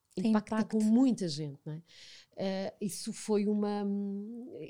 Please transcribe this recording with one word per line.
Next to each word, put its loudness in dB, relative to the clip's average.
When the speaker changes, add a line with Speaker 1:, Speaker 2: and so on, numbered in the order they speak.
Speaker 1:
Tem 0
Speaker 2:
impacta 4
Speaker 1:
impacto. 2
Speaker 2:
com 4
muita 6
gente, -6
não -8
é? -10
Eh, -4
isso -6
foi 0
uma, 0